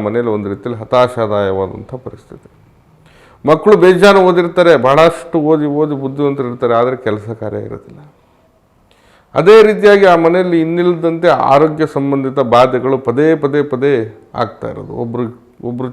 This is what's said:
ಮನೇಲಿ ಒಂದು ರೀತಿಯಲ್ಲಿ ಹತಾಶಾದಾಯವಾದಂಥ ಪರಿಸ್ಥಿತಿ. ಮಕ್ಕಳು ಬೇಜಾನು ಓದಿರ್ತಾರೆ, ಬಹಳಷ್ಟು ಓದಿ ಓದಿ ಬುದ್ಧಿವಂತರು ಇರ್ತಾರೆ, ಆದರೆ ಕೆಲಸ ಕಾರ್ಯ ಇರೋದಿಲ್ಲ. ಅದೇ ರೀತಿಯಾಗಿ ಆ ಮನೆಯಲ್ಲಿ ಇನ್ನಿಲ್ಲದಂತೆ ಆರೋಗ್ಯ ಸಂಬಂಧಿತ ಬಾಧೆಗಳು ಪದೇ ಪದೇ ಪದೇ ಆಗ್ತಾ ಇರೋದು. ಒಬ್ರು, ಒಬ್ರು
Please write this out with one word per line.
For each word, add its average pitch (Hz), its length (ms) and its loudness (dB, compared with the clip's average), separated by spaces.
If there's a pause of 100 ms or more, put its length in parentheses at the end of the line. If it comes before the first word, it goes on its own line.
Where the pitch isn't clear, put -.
ಮನೇಲಿ 113 320 -4
ಒಂದು 104 160 -6
ರೀತಿಯಲ್ಲಿ 113 320 -10
ಹತಾಶಾದಾಯವಾದಂಥ 104 1080 -4 (140)
ಪರಿಸ್ಥಿತಿ. - 440 -20 (1000)
ಮಕ್ಕಳು 160 260 4 (100)
ಬೇಜಾನು 190 440 6
ಓದಿರ್ತಾರೆ, 175 440 2 (120)
ಬಹಳಷ್ಟು 160 520 2 (140)
ಓದಿ 151 180 0 (120)
ಓದಿ 151 220 -4
ಬುದ್ಧಿವಂತರು 139 480 -4
ಇರ್ತಾರೆ, 120 300 -2
ಆದರೆ 127 160 -2 (100)
ಕೆಲಸ 104 200 -6 (140)
ಕಾರ್ಯ 107 280 -10
ಇರೋದಿಲ್ಲ. - 320 -18 (1400)
ಅದೇ 196 160 6 (120)
ರೀತಿಯಾಗಿ 202 440 4
ಆ - 20 6 (120)
ಮನೆಯಲ್ಲಿ 175 400 0
ಇನ್ನಿಲ್ಲದಂತೆ 170 600 -2 (240)
ಆರೋಗ್ಯ 151 320 0 (120)
ಸಂಬಂಧಿತ 139 420 -4 (160)
ಬಾಧೆಗಳು 127 440 2 (100)
ಪದೇ 139 200 0 (160)
ಪದೇ 143 180 -2 (120)
ಪದೇ 135 200 -2 (500)
ಆಗ್ತಾ - 280 -12
ಇರೋದು. 101 220 -14 (100)
ಒಬ್ರು, 117 220 -8 (440)
ಒಬ್ರು 120 220 -10